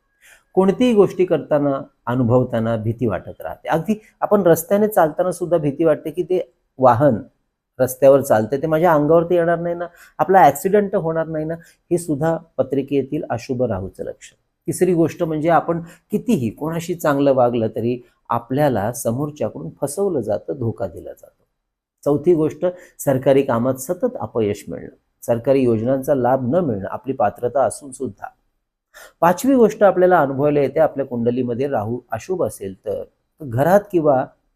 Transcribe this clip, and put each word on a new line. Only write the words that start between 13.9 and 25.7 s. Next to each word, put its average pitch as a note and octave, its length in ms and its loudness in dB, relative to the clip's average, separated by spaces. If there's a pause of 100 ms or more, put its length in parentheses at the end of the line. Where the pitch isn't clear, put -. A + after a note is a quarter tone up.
लक्षण. - 320 -14 (320)
तिसरी F3+ 260 0
गोष्ट E3 300 0
म्हणजे D#3 260 -2
आपण E3 320 0 (300)
कितीही G3+ 400 -2
कोणाशी E3 440 -6
चांगलं C#3+ 380 2
वागलं A#2+ 420 2
तरी A#2+ 220 -2 (320)
आपल्याला A#2 640 -2
समोरच्याकडून C3+ 760 -6 (120)
फसवलं D#3+ 400 -2
जातं, A2 380 -6
धोका A2 280 -4
दिला F2+ 240 -14
जातो. - 320 -20 (600)
चौथी D3 320 2
गोष्ट D#3 300 -2 (340)
सरकारी C#3 440 2
कामात B2+ 320 0
सतत F3+ 420 -6
अपयश G#2+ 500 -4
मिळणं, - 280 -14 (280)
सरकारी C3 400 0
योजनांचा C3 520 0